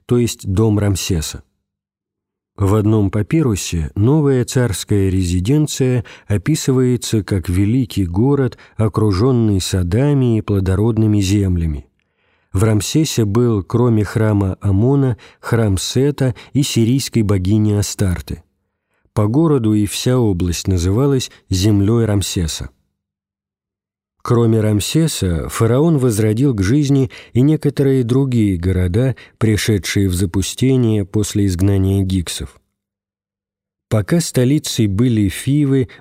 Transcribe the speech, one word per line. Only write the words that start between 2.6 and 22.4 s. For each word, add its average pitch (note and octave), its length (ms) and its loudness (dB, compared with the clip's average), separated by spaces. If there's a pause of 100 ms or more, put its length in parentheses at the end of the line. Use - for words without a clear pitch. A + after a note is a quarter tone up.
одном G#2+ 360 2
папирусе G#2 840 -2
новая C3 520 2
царская G#2 640 0
резиденция A#2 960 0 (220)
описывается B2 1000 0
как F#2+ 240 -4
"Великий G2+ 560 0
город, B2 520 0 (200)
окружённый G#2+ 840 2
садами A2+ 760 0
и G#2+ 40 0
плодородными G#2 800 0
землями". F2+ 680 0 (680)
В F#2+ 120 2
Рамсесе A2+ 580 0
был, G#2+ 400 0
кроме A#2 400 0
храма G#2 560 0
Амона, B2 580 0 (220)
храм A2 380 0
Сета C3+ 580 -2 (160)
и C#3+ 120 0
сирийской A#2 580 0
богини G#2 500 0
Астарты. G2+ 720 -4 (720)
По G#2+ 140 0
городу C3 460 2
и G#2 120 2
вся B2+ 340 -2
область F#2 480 -2
называлась G#2+ 640 0 (180)
землёй G2+ 540 2
Рамсеса. G2 680 -4 (1500)